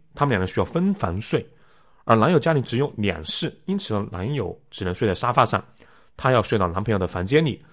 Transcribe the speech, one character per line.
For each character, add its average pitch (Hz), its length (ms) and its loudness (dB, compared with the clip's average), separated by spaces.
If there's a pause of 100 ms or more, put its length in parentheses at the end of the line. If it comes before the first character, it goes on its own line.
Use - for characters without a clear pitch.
(160)
他 147 100 0
们 139 60 2
两 104 80 2
人 92 80 0
需 - 120 -4
要 95 60 2
分 180 260 0
房 98 300 -4
睡， - 260 -4 (580)
而 117 100 6
男 113 160 6
友 170 80 6
家 165 140 2
里 143 80 2
只 113 160 -4
有 139 200 0
两 95 260 -2
室， - 320 -4 (100)
因 196 120 -4
此 - 160 -6
呢， 101 180 -2
男 98 220 -4
友 101 260 -4 (120)
只 - 120 -10
能 90 100 -2
睡 110 140 0
在 95 60 2
沙 120 180 -2
发 123 140 4
上， 101 180 -2 (540)
他 131 140 0
要 123 100 4
睡 110 160 0
到 95 100 2
男 92 160 -4
朋 113 80 -2
友 104 60 0
的 92 80 -2
房 87 180 -4
间 143 220 2
里。 123 280 -4